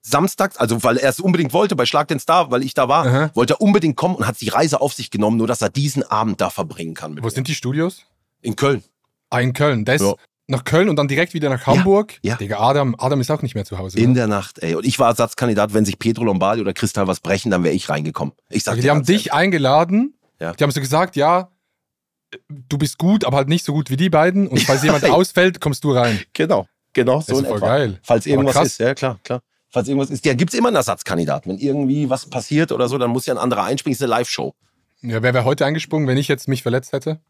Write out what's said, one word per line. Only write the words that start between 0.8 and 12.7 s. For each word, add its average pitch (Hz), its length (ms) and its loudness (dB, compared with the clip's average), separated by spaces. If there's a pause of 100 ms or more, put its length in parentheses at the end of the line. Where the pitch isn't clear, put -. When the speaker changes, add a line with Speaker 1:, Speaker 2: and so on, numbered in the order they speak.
Speaker 1:
weil 120 140 4
er 135 100 2
es - 100 -2
unbedingt 160 360 0
wollte, 196 220 2
bei 120 100 0
Schlag 147 220 0
den 147 120 -4
Star, 165 300 2
weil 123 120 0
ich 131 120 -8
da 131 160 2
war, 139 160 4
Speaker 2:
Aha. 139 260 2
Speaker 1:
wollte - 220 2
er - 80 -2
unbedingt 196 340 4
kommen 180 200 0
und 107 100 -2
hat 117 120 -4
die 110 120 -4
Reise 147 320 0
auf 143 100 -2
sich - 180 -12
genommen, 107 280 0
nur 110 80 2
dass - 160 -2
er - 80 0
diesen 139 320 -2
Abend 110 400 -2
da 92 80 0
verbringen 82 420 -8
kann 78 220 -12
mit 73 80 -12
Speaker 2:
Wo 113 60 -4
Speaker 1:
mir. - 20 -2
Speaker 2:
sind 127 180 -6
die 156 60 -6
Studios? 156 480 -4 (400)
Speaker 1:
In 113 120 -4
Köln. 139 300 -2 (460)
Speaker 2:
Ah, 123 100 0
in 127 140 -2
Köln. 127 320 0
Der 127 80 2
ist 151 80 0
Speaker 1:
Ja. 101 120 2 (320)
Speaker 2:
nach 131 180 -4
Köln 180 260 2
und 151 60 0
dann 143 120 0
direkt 151 240 0
wieder 151 160 -2
nach 127 120 -2
Speaker 1:
Ja, - 80 -4
Speaker 2:
Hamburg. 190 520 2
Speaker 1:
ja. 110 160 -2
Speaker 2:
Digga, 101 220 -6
Adam, 131 400 2